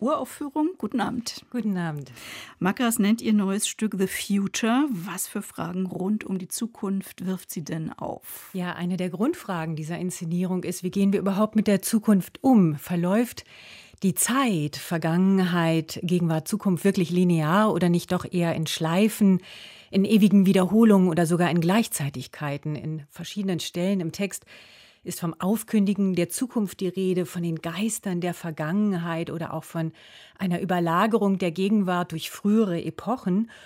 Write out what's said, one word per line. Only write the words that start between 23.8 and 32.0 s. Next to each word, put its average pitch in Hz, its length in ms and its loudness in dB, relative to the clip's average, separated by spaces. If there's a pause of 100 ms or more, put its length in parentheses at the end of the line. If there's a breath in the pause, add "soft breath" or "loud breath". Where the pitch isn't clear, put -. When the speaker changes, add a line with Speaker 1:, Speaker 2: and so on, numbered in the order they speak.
Speaker 2:
im 165 100 -4
Text - 340 -6 (580 loud breath)
ist - 180 -10
vom 165 180 -2
Aufkündigen 196 760 0
der 175 120 0
Zukunft 220 540 -4
die 185 80 -2
Rede, 185 360 -2
von 175 180 -8
den 165 180 -4
Geistern 180 580 -4
der 170 140 -4
Vergangenheit 170 960 -2
oder 175 240 -8
auch 156 100 -6
von 160 300 -4 (440 loud breath)
einer 175 220 -2
Überlagerung 185 800 2
der 180 140 -2
Gegenwart 185 600 0